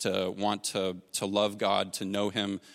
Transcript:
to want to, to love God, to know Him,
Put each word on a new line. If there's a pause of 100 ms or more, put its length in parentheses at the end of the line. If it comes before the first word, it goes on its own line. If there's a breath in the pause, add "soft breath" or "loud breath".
to
want
to, (180)
to
love
God,
to
know
Him, (140 loud breath)